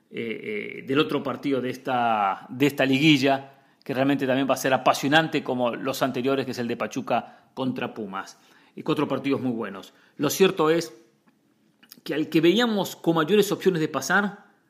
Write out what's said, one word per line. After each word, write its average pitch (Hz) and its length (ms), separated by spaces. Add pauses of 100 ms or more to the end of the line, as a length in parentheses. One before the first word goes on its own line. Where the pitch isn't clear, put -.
eh, - 120
eh, 110 640
del 135 140
otro 151 200
partido 131 400
de 127 100
esta, 117 760
de 131 180
esta 139 200
liguilla, 135 800 (180)
que 139 100
realmente 139 320
también 131 240
va 131 60
a - 20
ser 135 160
apasionante 147 720
como 123 320
los 131 280
anteriores, 135 420
que 123 80
es 113 80
el 117 80
de 117 80
Pachuca - 800
contra 127 380
Pumas. 95 460 (380)
Y - 80
cuatro 147 240
partidos 135 320
muy 127 100
buenos. 101 440 (220)
Lo 143 140
cierto 185 400
es 165 260 (1080)
que 156 100
al 151 140
que 165 120
veíamos 202 540
con 170 220
mayores 196 340
opciones 170 300
de 156 80
pasar 180 580 (240)